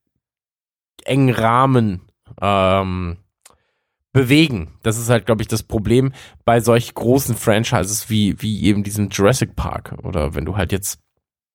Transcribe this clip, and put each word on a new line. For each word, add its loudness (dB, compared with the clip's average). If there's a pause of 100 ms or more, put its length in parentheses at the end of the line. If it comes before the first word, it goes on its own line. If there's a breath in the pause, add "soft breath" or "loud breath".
(1040)
engen 2
Rahmen, 2 (400)
ähm, 0 (960)
bewegen. 2 (100)
Das -2
ist -4
halt, 2
glaub 0
ich, -6
das -4
Problem 0 (340 loud breath)
bei 4
solch 2
großen 0
Franchises -2
wie, 0
wie -4
eben 2
diesem -4
Jurassic 0
Park. -8
Oder -4
wenn -6
du -6
halt -2
jetzt -6 (540)